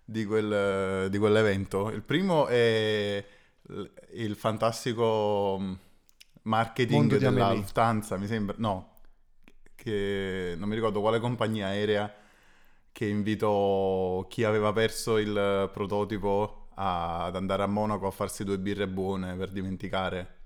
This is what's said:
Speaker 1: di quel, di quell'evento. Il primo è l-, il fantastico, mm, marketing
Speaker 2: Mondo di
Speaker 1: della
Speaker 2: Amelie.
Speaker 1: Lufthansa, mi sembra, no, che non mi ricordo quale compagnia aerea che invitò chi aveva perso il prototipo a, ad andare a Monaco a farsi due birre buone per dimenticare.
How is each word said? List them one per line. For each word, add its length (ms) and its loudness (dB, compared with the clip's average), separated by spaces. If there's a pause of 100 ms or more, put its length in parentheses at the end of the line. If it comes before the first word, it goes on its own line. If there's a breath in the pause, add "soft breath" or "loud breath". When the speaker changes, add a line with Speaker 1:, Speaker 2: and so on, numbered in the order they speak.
Speaker 1:
di 200 -4
quel, 840 2
di 80 -2
quell'evento. 720 2
Il 120 -8
primo 440 2
è 760 2 (400 soft breath)
l-, 200 -10 (300)
il 220 -4
fantastico, 1200 0
mm, 140 -4 (680 soft breath)
marketing 540 2
Speaker 2:
Mondo 180 4
di 40 2
Speaker 1:
della 60 2
Speaker 2:
Amelie. 280 4
Speaker 1:
Lufthansa, 640 0
mi 100 -4
sembra, 320 -2
no, 340 -4 (840)
che 840 -2
non 120 -4
mi 60 -2
ricordo 260 0
quale 180 2
compagnia 480 -2
aerea 460 0 (800 soft breath)
che 140 -6
invitò 1200 2
chi 160 -2
aveva 300 2
perso 440 0
il 560 2
prototipo 1040 -2
a, 500 -2
ad 100 -6
andare 280 0
a 40 0
Monaco 400 0
a 40 -2
farsi 320 -6
due 160 -2
birre 280 -2
buone 480 -4
per 160 -6
dimenticare. 960 -4